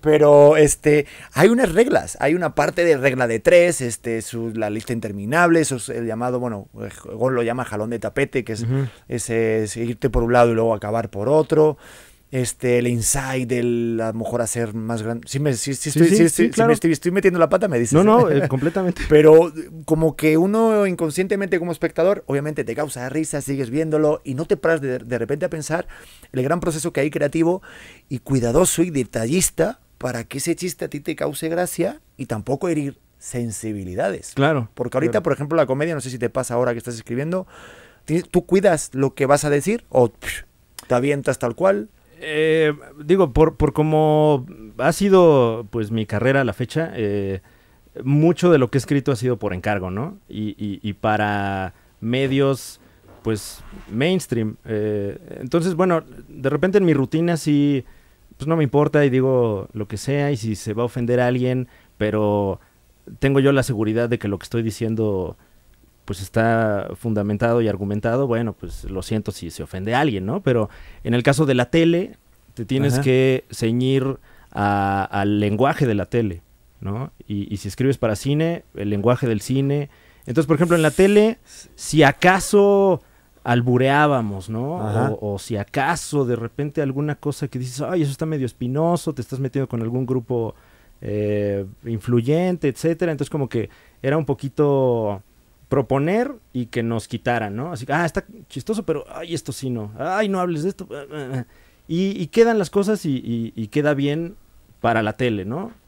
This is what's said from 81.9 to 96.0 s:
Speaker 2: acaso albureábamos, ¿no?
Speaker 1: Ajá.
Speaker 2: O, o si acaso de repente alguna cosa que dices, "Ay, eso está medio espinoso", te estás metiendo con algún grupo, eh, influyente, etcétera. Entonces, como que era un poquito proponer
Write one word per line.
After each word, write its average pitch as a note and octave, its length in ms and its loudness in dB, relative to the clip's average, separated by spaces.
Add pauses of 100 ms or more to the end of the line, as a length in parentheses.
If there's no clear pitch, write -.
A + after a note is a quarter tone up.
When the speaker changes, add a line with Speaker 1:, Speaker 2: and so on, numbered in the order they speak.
Speaker 2:
acaso G3 960 4 (420)
albureábamos, B2 1080 2
¿no? A#2+ 360 -6
Speaker 1:
Ajá. A2 240 0
Speaker 2:
O, G#2 240 -4
o F#2+ 40 -6
si - 180 -8
acaso C#3 680 -2
de A#2+ 120 -2
repente C#3+ 460 -6
alguna C#3+ 340 -2
cosa C#3+ 320 -6
que B2+ 100 -8
dices, B2+ 220 -8
"Ay, D#3 220 -2
eso C#3+ 100 0
está D#3+ 140 -6
medio D3 200 -4
espinoso", D3+ 680 -2
te B2 80 -8
estás C3 180 -8
metiendo C3+ 280 -4
con A#2 140 -4
algún B2 240 -4
grupo, A#2+ 480 -4 (460)
eh, G#2 640 -2 (200)
influyente, B2 840 0
etcétera. D#3+ 440 -2
Entonces, D3 180 -6
como C#3+ 180 -4
que A2 200 -4 (340)
era C3+ 140 0
un D#3+ 80 -2
poquito B2+ 1000 0 (460)
proponer D3 640 0 (200)